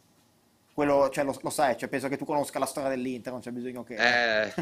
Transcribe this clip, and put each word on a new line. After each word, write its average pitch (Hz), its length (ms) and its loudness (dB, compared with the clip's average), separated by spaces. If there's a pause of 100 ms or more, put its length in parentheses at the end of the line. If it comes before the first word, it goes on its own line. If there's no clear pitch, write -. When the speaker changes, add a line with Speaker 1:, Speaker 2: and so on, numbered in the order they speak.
(760)
Speaker 1:
quello, 139 360 4
cioè, 147 140 0
lo, 131 180 -2
lo 151 80 -4
sai, 135 260 2
cioè, 123 120 -6
penso 135 200 -4
che 135 80 -2
tu 135 80 -10
conosca 147 340 -2
la 139 80 2
storia 135 220 -4
dell'Inter, 127 440 -4
non 123 100 -10
c'è 120 80 -10
bisogno 123 340 -8
che 123 100 -14
Speaker 2:
Eh, 113 680 2